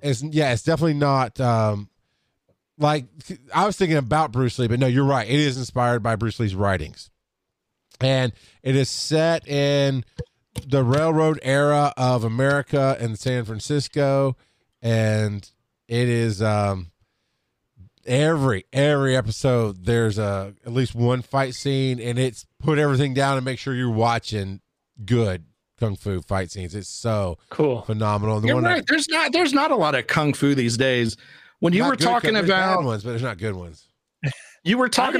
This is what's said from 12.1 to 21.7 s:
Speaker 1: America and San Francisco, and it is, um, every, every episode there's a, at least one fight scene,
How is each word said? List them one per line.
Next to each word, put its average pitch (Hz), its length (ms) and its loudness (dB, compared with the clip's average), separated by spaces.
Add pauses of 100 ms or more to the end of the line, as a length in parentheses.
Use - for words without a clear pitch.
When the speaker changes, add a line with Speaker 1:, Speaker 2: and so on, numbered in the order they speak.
Speaker 1:
America 135 760 0
and 113 180 -6
San 123 280 -4
Francisco, 135 880 -2 (460)
and 107 680 0 (400)
it 120 200 0
is, 117 340 0
um, 101 480 0 (1120)
every, 135 680 2
every 139 440 2
episode 110 680 0
there's 113 340 2
a, 101 360 -4 (100)
at 117 80 -10
least 127 220 -2
one 120 280 2
fight 135 320 -2
scene, 135 460 -2